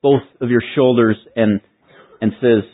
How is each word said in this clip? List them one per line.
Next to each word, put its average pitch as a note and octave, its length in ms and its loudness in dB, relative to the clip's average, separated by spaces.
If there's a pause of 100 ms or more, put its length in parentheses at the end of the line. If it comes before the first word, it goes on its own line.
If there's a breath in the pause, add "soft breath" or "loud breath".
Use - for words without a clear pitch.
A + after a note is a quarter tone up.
both C#3 220 0 (180)
of B2 80 -6
your A#2+ 120 2 (140)
shoulders A#2+ 420 2 (180)
and, G#2+ 260 0 (600 soft breath)
and A2 100 -2 (100)
says A#2 220 2 (100)